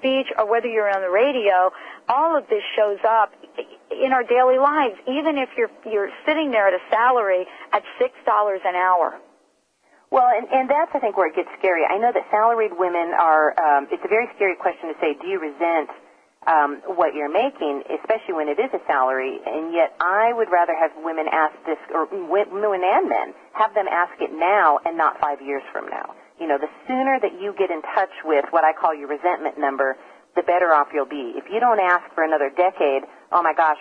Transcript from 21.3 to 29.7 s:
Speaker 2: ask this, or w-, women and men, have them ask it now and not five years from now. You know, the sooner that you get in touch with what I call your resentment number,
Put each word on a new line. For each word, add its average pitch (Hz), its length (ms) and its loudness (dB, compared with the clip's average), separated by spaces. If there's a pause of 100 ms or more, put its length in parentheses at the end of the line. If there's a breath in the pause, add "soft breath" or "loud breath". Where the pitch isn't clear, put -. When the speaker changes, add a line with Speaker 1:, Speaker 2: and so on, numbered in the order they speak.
Speaker 2:
ask 156 320 0
this, 160 160 -4 (160)
or 156 160 -2
w-, 180 160 -8
women 196 560 -2
and 254 240 2
men, - 200 -2 (260 loud breath)
have 214 200 0
them 196 140 -2
ask 175 320 0
it - 160 -6
now 170 480 2
and 165 140 -6
not 156 240 2
five 143 180 -2
years 139 320 -6
from - 160 -10
now. - 240 -10 (300 loud breath)
You 165 60 -6
know, 143 100 0
the 147 140 -8 (160)
sooner 262 340 0
that 180 180 -4
you 196 160 -8
get 185 160 0
in 156 100 -6 (140)
touch 190 160 0 (140)
with 147 260 2
what 160 140 4
I 156 80 4
call 165 180 0
your 143 160 -8
resentment 151 520 -4
number, 135 360 0 (400 loud breath)